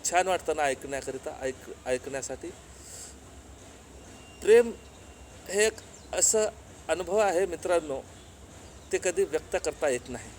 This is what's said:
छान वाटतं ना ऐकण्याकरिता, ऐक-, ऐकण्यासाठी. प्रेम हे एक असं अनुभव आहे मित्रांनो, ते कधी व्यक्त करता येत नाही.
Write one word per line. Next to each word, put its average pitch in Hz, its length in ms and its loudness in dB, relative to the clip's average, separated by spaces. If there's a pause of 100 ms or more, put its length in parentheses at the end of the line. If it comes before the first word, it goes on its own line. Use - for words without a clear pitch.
(100)
छान 180 180 4
वाटतं 165 280 0
ना 156 60 2
ऐकण्याकरिता, 135 760 -2
ऐक-, - 460 -8
ऐकण्यासाठी. 131 640 -4 (1900)
प्रेम 233 280 10 (800)
हे 202 180 2
एक 214 60 2 (420)
असं 214 320 4 (420)
अनुभव 175 280 0
आहे 196 300 4
मित्रांनो, 165 540 0 (920)
ते 185 120 0
कधी 190 200 2
व्यक्त 156 400 -2
करता 151 240 0
येत 123 200 0
नाही. 120 300 -10